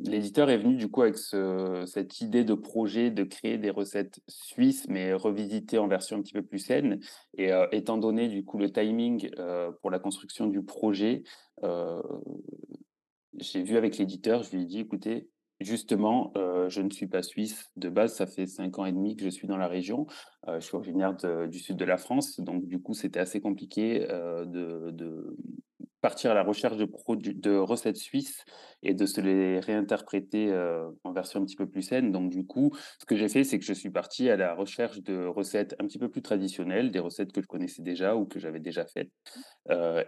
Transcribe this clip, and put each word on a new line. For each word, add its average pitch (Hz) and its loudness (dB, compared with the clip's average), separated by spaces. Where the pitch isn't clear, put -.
l'éditeur 104 4
est 117 6
venu 123 4
du 110 0
coup 131 4
avec 107 6
ce, 92 -2
cette 95 -6
idée 117 4
de 107 4
projet 113 0
de 101 0
créer 113 -4
des 104 0
recettes 98 -4
suisses, - 2
mais 95 0
revisitées 107 0
en 107 4
version 95 0
un 101 -2
petit - -10
peu 104 -2
plus 98 -6
saine 123 2
et 92 4
heu, 92 6
étant 110 2
donné 110 4
du 101 -4
coup 104 -6
le 101 4
timing, 113 2
heu, 87 -2
pour 95 -2
la 92 2
construction 98 -4
du 98 2
projet, 107 2
heu, 87 0
j'ai 92 -4
vu 107 2
avec 110 4
l'éditeur, 98 2
je - -12
lui 90 0
ai 87 -4
dit : « 92 -6
Écoutez, 110 -4
justement, 110 2
heu, 90 2
je 98 -4
ne 98 0
suis 101 -6
pas 92 -2
suisse - -6
de 92 -4
base, 226 4
ça 95 -2
fait 95 -4
cinq 95 -6
ans 196 -2
et 95 -2
demi 101 0
que 101 -6
je 92 -2
suis 92 -10
dans 95 -2
la 92 0
région. 98 -2
Heu, 87 -2
je 82 -10
suis 95 -6
originaire 95 0
de, 85 0
du 85 -6
sud 95 -6
de 90 -2
la 92 4
France, 131 -2
donc 90 -4
du 90 -4
coup, 110 -6
c'était 92 -2
assez 92 -2
compliqué, 104 0
heu, 87 -4
de, 85 -6
de, 82 -10
mmh, - -10
partir - 2
à 107 6
la 98 6
recherche 107 0
de 107 2
produits, 101 -4
de 101 4
recettes 107 2
suisses - -4
et - 4
de 101 2
se - 0
les 95 4
réinterpréter, 104 0
heu, 82 0
en 92 -6
version 92 -2
un 98 2
petit 95 -4
peu 95 -2
plus 95 -4
saine. » 123 2
Donc 92 0
du 92 -2
coup, 143 4
ce - -20
que 113 2
j'ai 107 4
fait, 135 4
c'est 127 0
que 95 -8
je 101 -2
suis 95 -6
parti 95 0
à 104 6
la 90 2
recherche 101 -4
de 92 -2
recettes 101 -2
un 101 -2
petit 101 -6
peu 120 -2
plus - -6
traditionnelles, 98 0
des 95 0
recettes 90 -4
que 98 -2
je - -6
connaissais 90 -6
déjà 90 2
ou 101 0
que - -8
j'avais 80 -6
déjà 82 -4
faites, - -8
heu 85 2